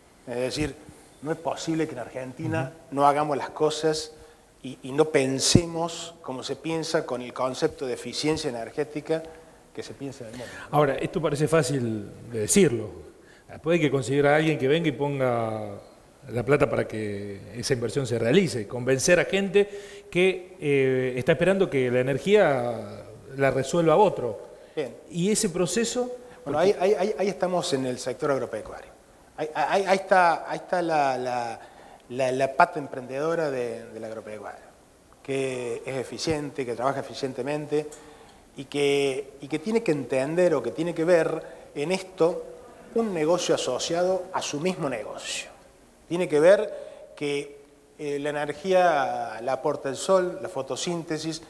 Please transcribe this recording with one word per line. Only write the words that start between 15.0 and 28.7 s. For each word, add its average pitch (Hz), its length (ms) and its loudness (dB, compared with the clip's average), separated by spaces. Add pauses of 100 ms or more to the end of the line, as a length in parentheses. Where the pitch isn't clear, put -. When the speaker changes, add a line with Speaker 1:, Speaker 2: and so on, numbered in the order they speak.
Speaker 2:
la 117 140 -2
plata 139 260 4
para 117 180 0
que 101 640 -8
esa 120 200 -4
inversión 120 340 -2
se 117 100 0
realice. 123 480 2
Convencer 131 540 2
a 143 60 2
gente 196 840 0
que, 180 520 0
eh, 131 560 2
está 160 160 2
esperando 185 360 4
que 127 220 2
la 123 80 4
energía 127 1040 2 (320)
la 135 160 4
resuelva 160 460 4
otro. 127 420 2 (360)
Speaker 1:
Bien. 123 200 -6 (160)
Speaker 2:
¿Y 175 180 0
ese 208 200 2
proceso? 220 540 -2 (420)
Speaker 1:
Bueno, 147 120 -2
Speaker 2:
Porque - 20 4
Speaker 1:
ahí, 196 200 4
ahí, 196 180 4
ahí, 202 220 0
ahí 247 80 0
estamos 180 460 -2
en 131 120 0
el 127 140 -4
sector 139 320 -2
agropecuario. 110 580 -6 (480)